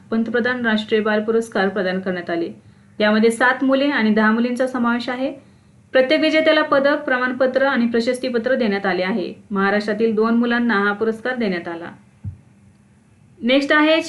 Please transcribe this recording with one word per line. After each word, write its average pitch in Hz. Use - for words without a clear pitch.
पंतप्रधान 233
राष्ट्रीय 214
बाल 214
पुरस्कार 226
प्रदान 190
करण्यात 180
आले. 170
यामध्ये 214
सात 254
मुले 269
आणि 240
दहा 214
मुलींचा 240
समावेश 240
आहे. 262
प्रत्येक 262
विजेत्याला 311
पदक, 285
प्रमाणपत्र 254
आणि 240
प्रशस्तीपत्र 240
देण्यात 202
आले 180
आहे. 185
महाराष्ट्रातील 208
दोन 226
मुलांना 240
हा 202
पुरस्कार 220
देण्यात 185
आला. 170
नेक्स्ट 277
आहे, 311